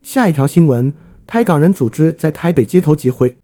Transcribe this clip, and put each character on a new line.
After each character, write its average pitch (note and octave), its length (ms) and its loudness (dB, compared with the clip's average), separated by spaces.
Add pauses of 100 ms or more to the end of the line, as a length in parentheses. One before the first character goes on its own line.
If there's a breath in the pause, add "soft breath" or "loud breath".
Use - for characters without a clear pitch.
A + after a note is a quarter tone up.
下 B3+ 260 -2
一 E3 60 2
条 C3+ 140 0
新 E3 180 2
闻， C3 260 0 (360 soft breath)
台 A#3 160 -2
港 E3+ 180 0
人 F3 100 4
组 C#3 160 -2
织 D#3 240 0
在 D#3 200 -4
台 E3+ 200 -4
北 C#3+ 140 0
街 F3+ 160 0
头 D3+ 140 0
集 B2+ 160 -4
会 B2+ 320 -2